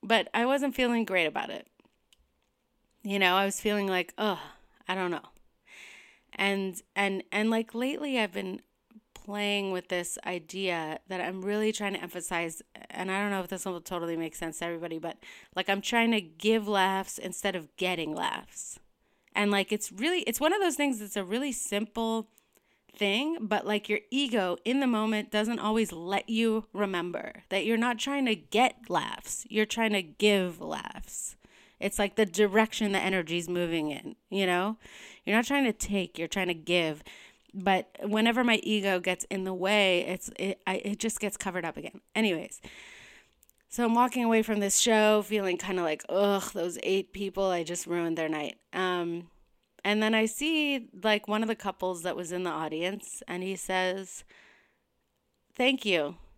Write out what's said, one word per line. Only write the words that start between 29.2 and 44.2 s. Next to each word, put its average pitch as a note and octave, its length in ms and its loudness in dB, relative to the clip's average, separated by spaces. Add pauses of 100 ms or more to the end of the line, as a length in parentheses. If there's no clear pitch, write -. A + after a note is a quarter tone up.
You're G#3+ 160 2
trying A3 280 0
to F#3+ 100 2
give F3+ 580 2
laughs. - 760 -10 (440)
It's, - 180 -4
like, G3+ 180 0
the G#3+ 120 6
direction G#3 640 4
the G3 80 2
energy's F3 500 0
moving E3+ 400 0
in, - 280 -10 (120)
you G3 160 0
know? F#3 320 2 (480)
You're G#3 100 2
not A#3 100 4
trying C#4 200 2
to A3 80 2
take, G3 460 -4
you're E3 80 -2
trying F#3+ 200 -2
to F3+ 60 0
give. D#3+ 500 0 (540)
But F#3+ 300 2 (160)
whenever A3 400 4
my A#3 200 6
ego G3 360 2
gets F3+ 260 -2
in F#3+ 200 -4
the F#3+ 80 -4
way, F#3+ 480 4
it's, - 360 -6
it, F#3+ 300 -4
I, F#3+ 160 0
it G3+ 160 -4
just - 220 -4
gets G#3 160 -4
covered F3+ 260 -4
up E3 140 -6
again. - 240 -14 (120)
Anyways, F#3 460 0 (1120)
so A#3+ 160 0
I'm A3+ 100 4
walking B3 300 4